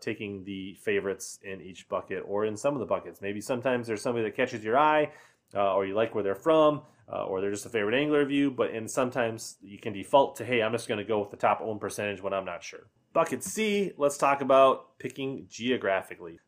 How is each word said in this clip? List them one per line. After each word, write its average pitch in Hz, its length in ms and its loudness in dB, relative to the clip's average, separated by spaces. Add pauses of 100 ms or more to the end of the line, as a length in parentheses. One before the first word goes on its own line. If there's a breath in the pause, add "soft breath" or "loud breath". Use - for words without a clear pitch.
taking 104 440 -6
the 95 300 -8
favorites 98 680 -2
in 98 160 -12
each 90 280 -18
bucket 95 380 -6
or 104 200 -2
in 107 100 -4
some 143 180 0
of 131 60 -4
the 101 60 -4
buckets. 90 340 -4
Maybe 101 200 -6
sometimes 123 460 -2
there's 110 160 -4
somebody 120 220 -2
that 104 100 -4
catches 123 300 -2
your 110 120 2
eye, 151 360 4 (420 loud breath)
uh, 98 200 2
or 98 120 2
you 98 80 -6
like 113 200 0
where 104 100 -2
they're 98 100 0
from, 151 480 4 (280 soft breath)
uh, 98 140 -4
or 95 160 -2
they're 101 120 0
just 104 120 -6
a 98 60 -12
favorite 107 240 0
angler 147 260 2
of 139 100 2
you, 143 200 4
but, 120 220 0
and 110 180 -6
sometimes 123 720 -2
you 101 160 -18
can 110 160 -8
default 117 420 4
to, 117 80 -8
"Hey, 120 180 2
I'm 110 100 0
just 113 160 -4
gonna 104 160 -2
go 107 160 0
with 101 100 -4
the - 80 -14
top 104 240 2
own 107 160 -4
percentage 101 420 -6
when 98 140 -4
I'm 95 100 -2
not 87 180 -10
sure." - 260 -16 (260)
Bucket 160 280 0
C, 202 540 0
let's 143 220 0
talk 139 240 2
about 135 560 6
picking 131 500 -8
geographically. 95 1000 -2